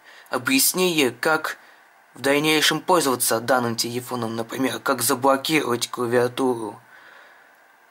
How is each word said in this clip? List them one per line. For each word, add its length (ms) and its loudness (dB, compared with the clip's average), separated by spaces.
объяснение, 840 0
как 460 -2
в 80 -20
дальнейшем 600 2
пользоваться 580 2
данным 360 0
телефоном, 600 -6
например, 440 -4
как 220 -2
заблокировать 880 0
клавиатуру, 880 -2